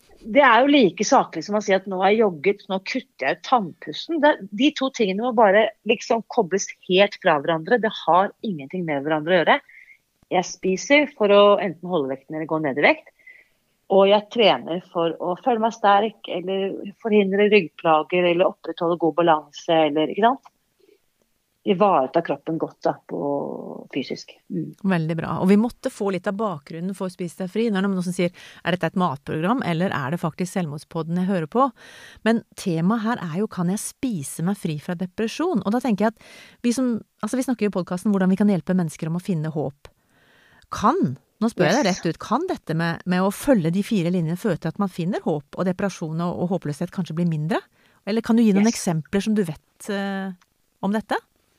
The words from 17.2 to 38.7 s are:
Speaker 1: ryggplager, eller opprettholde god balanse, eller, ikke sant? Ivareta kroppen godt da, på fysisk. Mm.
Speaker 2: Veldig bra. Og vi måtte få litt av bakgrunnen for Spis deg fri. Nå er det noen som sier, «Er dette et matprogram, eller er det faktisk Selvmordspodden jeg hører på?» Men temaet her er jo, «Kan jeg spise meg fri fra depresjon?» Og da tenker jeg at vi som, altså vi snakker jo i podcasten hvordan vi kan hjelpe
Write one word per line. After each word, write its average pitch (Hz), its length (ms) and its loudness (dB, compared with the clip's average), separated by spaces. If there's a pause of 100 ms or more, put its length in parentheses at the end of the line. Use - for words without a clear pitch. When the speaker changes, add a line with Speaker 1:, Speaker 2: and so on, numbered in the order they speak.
Speaker 1:
ryggplager, 170 720 2
eller 175 240 4
opprettholde 170 500 -4
god 160 180 0
balanse, 160 520 0
eller, 156 400 2
ikke 202 160 -2
sant? 254 160 2 (1200)
Ivareta 175 560 2
kroppen 160 400 -6
godt - 240 -8
da, 160 80 0 (160)
på 170 100 -8 (760)
fysisk. - 400 -10 (180)
Mm. 156 220 -8 (100)
Speaker 2:
Veldig 170 320 0
bra. - 140 -6 (100)
Og 185 80 0
vi 202 80 6
måtte 240 320 -2
få 202 240 -6
litt 180 160 -6
av 196 80 -6
bakgrunnen 180 580 -6
for 185 140 -8
Spis 180 300 -12
deg 185 100 -8
fri. 226 240 -2
Nå 190 80 0
er 202 60 0
det 202 80 0
noen 180 100 -2
som 180 80 -4
sier, 175 220 -2 (300)
«Er 170 120 -2
dette 165 140 -2
et - 100 -4
matprogram, 160 640 -2
eller 170 320 -2
er 139 160 -4
det 175 80 -4
faktisk 175 320 -6
Selvmordspodden 165 640 -6
jeg 185 140 -2
hører 165 180 -2
på?» 262 220 0 (580)
Men 226 140 2 (180)
temaet 185 460 -2
her 240 180 -4
er 165 160 -6
jo, 214 80 -2
«Kan 175 240 -2
jeg 214 80 -4
spise 170 640 -8
meg 202 160 -2
fri 160 180 -4
fra - 160 -8
depresjon?» 220 720 -4
Og 196 80 -2
da 247 80 0
tenker 208 240 0
jeg 226 80 0
at - 80 -20 (420)
vi 240 140 0
som, 247 220 -2 (260)
altså 247 160 -2
vi 254 80 -2
snakker 226 160 -2
jo 208 80 0
i 196 80 -2
podcasten 180 320 -2
hvordan 185 160 2
vi 190 80 4
kan 208 160 4
hjelpe 180 240 0